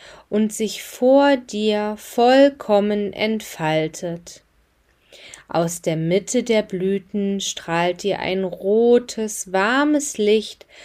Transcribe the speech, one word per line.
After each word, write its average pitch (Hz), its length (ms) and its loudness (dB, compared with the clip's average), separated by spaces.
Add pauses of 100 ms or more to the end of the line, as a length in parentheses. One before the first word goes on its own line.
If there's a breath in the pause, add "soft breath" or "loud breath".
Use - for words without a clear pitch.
(280 loud breath)
und 214 240 0
sich - 300 -6
vor 277 560 4
dir 214 580 -2
vollkommen 214 1160 2
entfaltet. 170 1300 -4 (1080 loud breath)
Aus 170 300 -4
der 165 140 -2
Mitte 196 480 0
der 220 180 0
Blüten 196 800 -4
strahlt 175 640 -4
dir 190 160 -2
ein 190 240 -4
rotes, 220 1080 0
warmes 277 640 0
Licht 214 480 0 (200 loud breath)